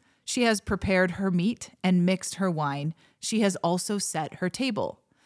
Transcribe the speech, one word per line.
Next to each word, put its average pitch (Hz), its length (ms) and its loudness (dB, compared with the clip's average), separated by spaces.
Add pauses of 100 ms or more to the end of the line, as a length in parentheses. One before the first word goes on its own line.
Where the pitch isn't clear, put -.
(240)
She - 200 -2
has 220 180 2
prepared 185 500 2
her 196 180 -2
meat 180 400 0 (140)
and 180 220 4
mixed 185 300 -2
her 190 140 0
wine. 147 440 -2 (260)
She 220 200 -2
has 196 160 2
also 180 420 0
set 156 380 -4
her 180 120 -2
table. 208 540 -4 (240)